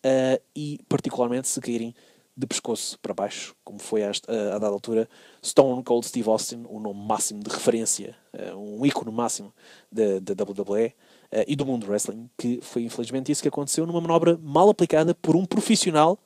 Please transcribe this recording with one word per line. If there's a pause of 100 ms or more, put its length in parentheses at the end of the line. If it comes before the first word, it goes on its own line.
eh, (160)
e
particularmente
se
caírem (420)
de
pescoço
para
baixo,
como
foi
a,
a,
a
dada
altura (340)
Stone
Cold
Steve
Austin,
o
nome
máximo
de
referência, (200)
eh,
um
ícone
máximo (360)
da,
da
W
W
E, (380)
eh,
e
do
mundo
do
wrestling,
que
foi
infelizmente
isso
que
aconteceu
numa
manobra
mal
aplicada
por
um
profissional